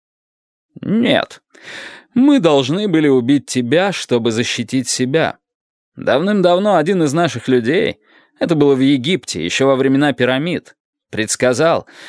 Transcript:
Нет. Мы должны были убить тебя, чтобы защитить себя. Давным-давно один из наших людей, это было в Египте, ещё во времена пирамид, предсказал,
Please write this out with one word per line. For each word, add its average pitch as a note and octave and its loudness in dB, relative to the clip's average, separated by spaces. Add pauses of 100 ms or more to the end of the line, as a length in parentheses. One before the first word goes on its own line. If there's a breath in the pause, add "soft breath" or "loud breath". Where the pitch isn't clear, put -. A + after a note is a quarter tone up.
(800)
Нет. - -2 (720 loud breath)
Мы C#4 4
должны D#3+ 2
были D#3+ 2
убить C3 2
тебя, D3+ 0
чтобы A#2 -2
защитить A#2+ -4
себя. C3 -2 (580)
Давным-давно F#3 2
один E3+ 0
из C#3+ 0
наших E3 -2
людей, B2+ 0 (400 soft breath)
это F3 -2
было C#3+ 4
в B2+ 0
Египте, C3+ -2
ещё E2+ -2
во C3+ 2
времена C3+ 0
пирамид, C3 -4 (340)
предсказал, B2 0 (220 loud breath)